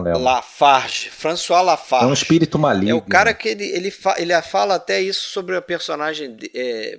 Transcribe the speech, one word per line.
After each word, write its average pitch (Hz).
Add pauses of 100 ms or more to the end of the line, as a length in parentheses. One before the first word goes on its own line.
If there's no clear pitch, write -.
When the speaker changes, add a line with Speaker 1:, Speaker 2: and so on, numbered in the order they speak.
Speaker 1:
lembro. 87
Speaker 2:
Lafarge. 127
François 170
Lafarge. 135
Speaker 1:
É 131
um 143
espírito 156
maligno. 107
Speaker 2:
É 120
o 117
cara 208
que -
ele, 208
ele 185
fa-, -
ele 170
fala 196
até 196
isso 190
sobre 185
a 175
personagem 151
de-, -
é, 117